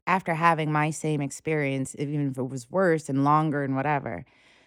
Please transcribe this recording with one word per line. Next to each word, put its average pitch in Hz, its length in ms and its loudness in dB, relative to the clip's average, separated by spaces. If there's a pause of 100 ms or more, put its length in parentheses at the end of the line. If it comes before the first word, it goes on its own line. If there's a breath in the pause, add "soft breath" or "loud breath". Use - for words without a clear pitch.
after 180 300 0
having 156 380 2
my 151 160 2
same 151 320 -2
experience, 139 760 -2
even 147 340 -2
if 127 60 -6
it 127 120 -4
was 127 200 -10
worse 175 380 2
and 139 160 2
longer 147 400 4
and 135 140 -2
whatever, 135 480 -2 (420 soft breath)